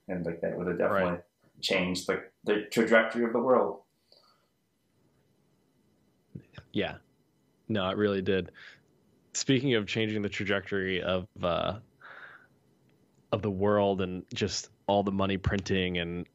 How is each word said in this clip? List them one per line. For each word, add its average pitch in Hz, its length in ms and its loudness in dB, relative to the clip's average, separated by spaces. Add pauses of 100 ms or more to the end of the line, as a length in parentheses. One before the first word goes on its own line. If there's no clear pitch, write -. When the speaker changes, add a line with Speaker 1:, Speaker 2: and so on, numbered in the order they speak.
Speaker 1:
and, 90 160 -4
like, 85 160 -4
that 90 160 -2
would 90 100 -4
have 87 120 -2
definitely 92 340 2
Speaker 2:
Right. 87 80 -6 (400)
Speaker 1:
changed 90 460 0
the, 92 160 -2 (220)
the 104 260 2
trajectory 113 540 4
of 113 80 0
the 123 60 0
world. 127 420 2 (3000)
Speaker 2:
Yeah. 98 240 -2 (720)
No, 98 220 0
it 98 60 -2
really 101 260 2
did. 92 280 0 (840)
Speaking 131 400 2
of 104 120 2
changing 107 360 -2
the 101 60 -2
trajectory 95 760 -2
of, 90 240 -2 (160)
uh, 85 360 0 (1500)
of 104 100 0
the 107 80 0
world 101 500 2
and 90 240 -4 (100)
just - 360 -4 (160)
all 101 160 4
the 98 100 0
money 98 240 0
printing 92 640 -2
and 87 360 -6